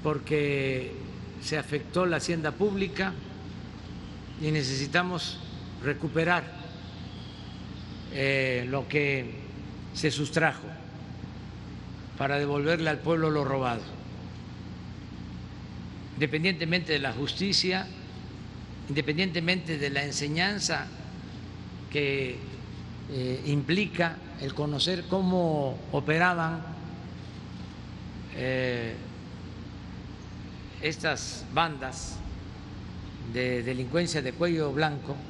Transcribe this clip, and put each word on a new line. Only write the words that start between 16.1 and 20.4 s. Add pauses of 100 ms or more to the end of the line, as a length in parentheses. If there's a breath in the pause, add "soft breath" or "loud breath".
Independientemente
de
la
justicia, (1000)
independientemente
de
la
enseñanza (1040)